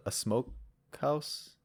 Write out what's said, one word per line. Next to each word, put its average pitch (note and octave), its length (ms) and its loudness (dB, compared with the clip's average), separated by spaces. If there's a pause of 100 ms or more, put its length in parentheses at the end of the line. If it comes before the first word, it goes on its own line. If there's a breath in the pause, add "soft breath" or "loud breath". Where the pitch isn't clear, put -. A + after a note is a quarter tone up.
a G2 60 0
smokehouse - 1400 0 (140)